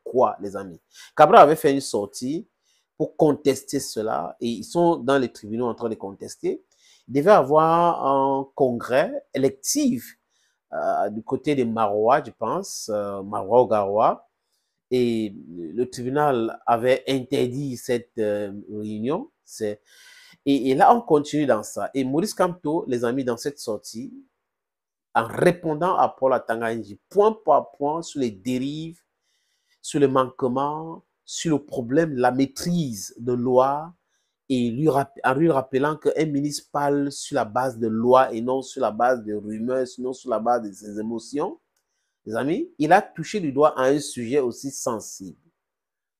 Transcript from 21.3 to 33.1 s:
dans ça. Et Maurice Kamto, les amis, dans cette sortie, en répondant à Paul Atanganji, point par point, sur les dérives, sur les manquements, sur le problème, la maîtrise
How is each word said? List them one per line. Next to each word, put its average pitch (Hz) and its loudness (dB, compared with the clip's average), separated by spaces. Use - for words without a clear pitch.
dans 110 2
ça. - -8
Et 135 0
Maurice 156 -2
Kamto, 175 -2
les 120 -2
amis, 127 -2
dans 117 -2
cette 143 -8
sortie, 113 -10
en 113 2
répondant 175 0
à - 2
Paul 131 0
Atanganji, 113 -4
point 208 4
par - 0
point, 151 -4
sur - -10
les 123 -2
dérives, 131 -6
sur - -4
les 139 8
manquements, 139 -2
sur - -2
le 139 -6
problème, 143 0
la 127 4
maîtrise 135 -2